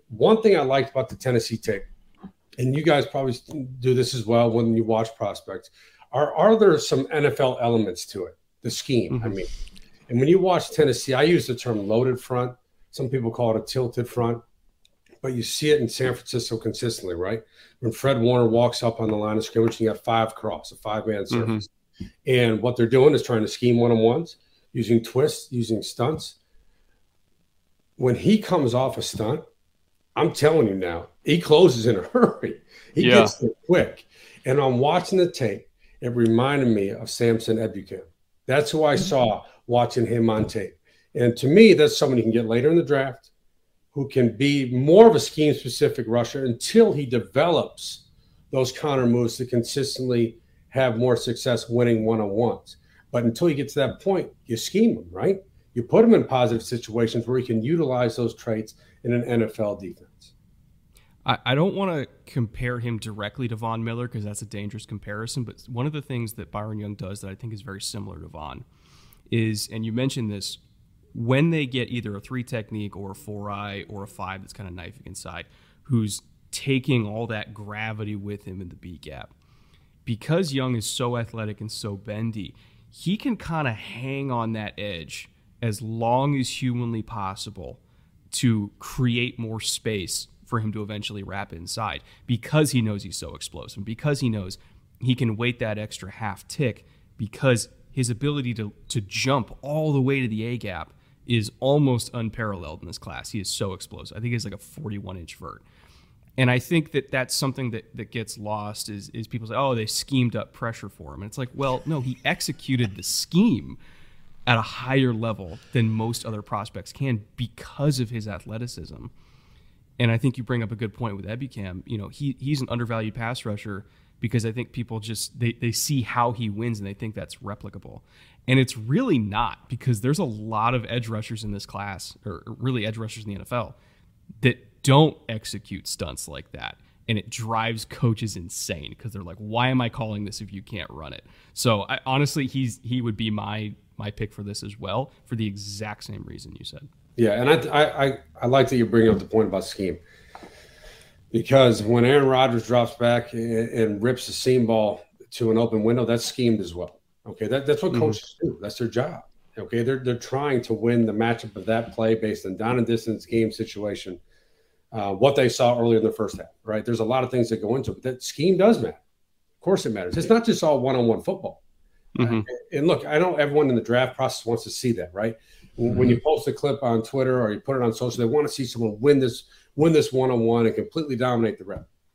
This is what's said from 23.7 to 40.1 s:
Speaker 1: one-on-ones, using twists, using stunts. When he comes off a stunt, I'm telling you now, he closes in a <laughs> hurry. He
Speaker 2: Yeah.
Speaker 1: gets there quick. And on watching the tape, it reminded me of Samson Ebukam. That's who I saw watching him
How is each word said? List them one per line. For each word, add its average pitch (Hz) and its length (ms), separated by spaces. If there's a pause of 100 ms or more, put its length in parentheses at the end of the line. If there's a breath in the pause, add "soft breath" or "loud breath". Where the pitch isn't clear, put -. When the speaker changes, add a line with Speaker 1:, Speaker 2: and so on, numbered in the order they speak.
Speaker 1:
one-on-ones, 120 600 (360)
using 113 320
twists, - 480
using 110 300
stunts. 151 540 (1600)
When 127 180
he 214 240
comes 143 360
off 127 220
a - 60
stunt, 120 400 (760)
I'm 151 160
telling 151 340
you 98 80
now, 87 340 (140)
he 156 180
closes 151 460
in 117 100
a - 60
<laughs> - 120
hurry. - 460 (340 loud breath)
He 165 120
Speaker 2:
Yeah. 123 140
Speaker 1:
gets 107 140
there 117 160 (160)
quick. 165 400 (400 loud breath)
And 135 120
on 131 200
watching 170 400
the 175 120
tape, 113 380 (320)
it 120 160
reminded 123 520
me 101 200
of 113 220
Samson 113 480
Ebukam. 101 460 (420)
That's 143 240
who 156 140
I 147 120
saw 120 480 (220 loud breath)
watching 120 400
him 113 240